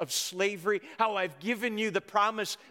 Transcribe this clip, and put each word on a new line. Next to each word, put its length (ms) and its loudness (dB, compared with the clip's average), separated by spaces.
of 100 -4
slavery, 720 0
how 180 2
I've 240 -2
given 380 -2
you 120 2
the 120 0
promise 560 0